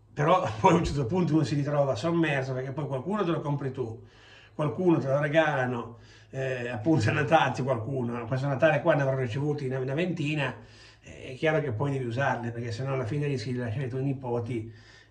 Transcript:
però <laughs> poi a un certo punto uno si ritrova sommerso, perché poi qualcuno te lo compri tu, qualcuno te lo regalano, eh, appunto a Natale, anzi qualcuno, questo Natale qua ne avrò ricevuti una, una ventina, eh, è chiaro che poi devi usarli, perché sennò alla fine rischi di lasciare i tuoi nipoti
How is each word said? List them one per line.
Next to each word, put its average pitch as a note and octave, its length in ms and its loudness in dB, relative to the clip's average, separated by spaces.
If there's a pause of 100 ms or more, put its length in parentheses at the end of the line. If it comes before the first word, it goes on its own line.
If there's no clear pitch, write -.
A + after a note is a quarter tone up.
(140)
però E3 340 4
<laughs> - 120 -6
poi F#3 120 8
a F3 40 8
un E3+ 80 4
certo C#3 220 0
punto E3+ 280 2
uno D#3 80 6
si D3+ 140 0
ritrova C#3+ 400 2
sommerso, D3 580 0
perché C3 160 -6
poi C#3+ 160 -6
qualcuno D#3+ 380 -2
te E3+ 80 0
lo D3 80 0
compri C#3 320 -2
tu, A2+ 340 -8 (480)
qualcuno D#3+ 440 2
te C3+ 100 -2
lo C3+ 100 4
regalano, C#3+ 800 0 (320)
eh, B2+ 380 -4
appunto B2 400 2
a D3+ 40 2
Natale, D3+ 320 4
anzi C3 180 -2
qualcuno, A#2+ 640 -4
questo C3 200 -2
Natale C#3+ 340 4
qua D#3+ 140 4
ne C#3+ 80 2
avrò C3+ 140 0
ricevuti C3+ 500 -2
una, C3 120 -4
una C3+ 160 -4
ventina, D3+ 600 -2 (480)
eh, - 300 -16
è - 20 -10
chiaro D#3 260 2
che C#3+ 120 -4
poi C#3 200 -2
devi C3 120 -2
usarli, A#2+ 460 -2
perché A#2 220 -8
sennò C3+ 220 -4
alla C3 100 -2
fine D3 220 -2
rischi C3 260 -4
di B2 60 -2
lasciare B2 280 -4
i - 20 -6
tuoi C3 140 -4
nipoti A#2+ 720 -4 (380)